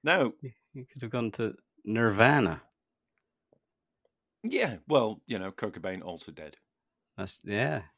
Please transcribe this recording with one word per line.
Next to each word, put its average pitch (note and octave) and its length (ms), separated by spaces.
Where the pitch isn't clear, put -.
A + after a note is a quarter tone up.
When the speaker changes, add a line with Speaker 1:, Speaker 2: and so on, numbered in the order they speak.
Speaker 1:
No. D#3 360
Speaker 2:
He, B2+ 140
he B2+ 120
could B2+ 180
have A2+ 80
gone A#2 220
to - 240
Nirvana. A2+ 760
Speaker 1:
Yeah, C3 320
well, A#2+ 400
you A2+ 140
know, F#2+ 100
Kurt G2+ 240
Cobain F#2 300
also E2+ 260
dead. D2+ 260
Speaker 2:
That's, F#2 280
yeah. A2+ 380